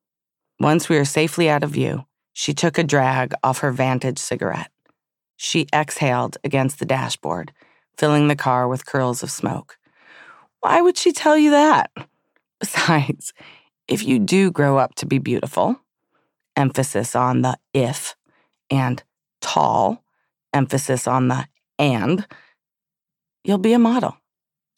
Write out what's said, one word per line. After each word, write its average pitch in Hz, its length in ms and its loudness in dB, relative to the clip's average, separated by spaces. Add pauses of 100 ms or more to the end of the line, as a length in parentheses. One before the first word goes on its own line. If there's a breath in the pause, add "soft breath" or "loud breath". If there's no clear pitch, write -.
(600)
Once 156 280 2
we 165 80 4
were 143 80 2
safely 160 460 0
out 147 140 0
of 147 60 -2
view, 131 360 -4 (300)
she - 160 -4
took 160 260 -2
a 170 40 2
drag 131 500 0 (120)
off 131 160 0
her 143 100 -2
Vantage 127 480 -2
cigarette. - 540 -6 (640)
She 151 360 -4
exhaled 135 680 -2
against 135 380 -2
the 151 40 -8
dashboard, 127 680 -6 (440 soft breath)
filling 147 300 4
the 147 80 2
car 127 320 0
with 127 200 -4
curls 127 360 -2
of - 80 -8
smoke. - 480 -8 (800 loud breath)
"Why 330 240 2
would 359 160 4
she 349 140 2
tell 302 260 2
you 302 140 6
that? 294 400 4 (640)
Besides, - 760 -2 (540 loud breath)
if 110 160 -4
you 123 160 2
do 185 320 2
grow 139 280 2
up - 180 0
to - 100 -10
be 139 140 0
beautiful," 123 600 -2 (760)
emphasis 131 580 -2
on 123 280 0
the 127 140 0 (160)
if, 131 440 -4 (520)
and 127 360 -2 (360)
tall, 110 600 0 (500)
emphasis 135 540 -2
on 127 220 0
the 131 180 -2 (320)
and, 143 480 0 (1200 loud breath)
"you'll 196 140 0
be 220 160 2
a 247 40 4
model, 233 380 2 (600)